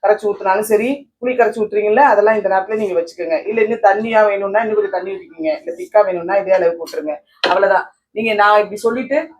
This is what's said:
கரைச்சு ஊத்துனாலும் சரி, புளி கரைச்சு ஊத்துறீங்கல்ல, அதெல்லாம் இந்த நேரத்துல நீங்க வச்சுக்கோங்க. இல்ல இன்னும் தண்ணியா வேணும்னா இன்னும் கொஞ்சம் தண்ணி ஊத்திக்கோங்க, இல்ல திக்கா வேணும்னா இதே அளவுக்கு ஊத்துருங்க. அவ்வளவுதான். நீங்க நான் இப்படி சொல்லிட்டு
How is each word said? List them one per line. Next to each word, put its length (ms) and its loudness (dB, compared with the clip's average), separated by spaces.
கரைச்சு 240 2
ஊத்துனாலும் 420 -2
சரி, 200 2
புளி 180 -4
கரைச்சு 280 0
ஊத்துறீங்கல்ல, 420 2
அதெல்லாம் 320 4
இந்த 120 -2
நேரத்துல 320 -2
நீங்க 160 -4
வச்சுக்கோங்க. 500 -4
இல்ல 160 -2
இன்னும் 200 -2
தண்ணியா 440 2
வேணும்னா 340 0
இன்னும் 180 -2
கொஞ்சம் 180 -2
தண்ணி 160 -6
ஊத்திக்கோங்க, 440 -8
இல்ல 200 -12
திக்கா 280 2
வேணும்னா 320 -4
இதே 200 2
அளவுக்கு 280 0
ஊத்துருங்க. 320 -4
அவ்வளவுதான். 420 2
நீங்க 240 -4
நான் 260 4
இப்படி 200 -6
சொல்லிட்டு 380 -2